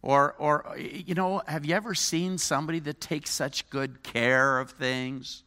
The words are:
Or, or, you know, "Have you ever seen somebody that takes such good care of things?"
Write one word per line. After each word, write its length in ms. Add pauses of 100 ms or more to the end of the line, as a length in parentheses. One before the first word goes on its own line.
Or, 380
or, 400
you 360
know, 320
"Have 200
you 80
ever 200
seen 440
somebody 400
that 240
takes 300
such 360
good 340
care 580
of 100
things?" 760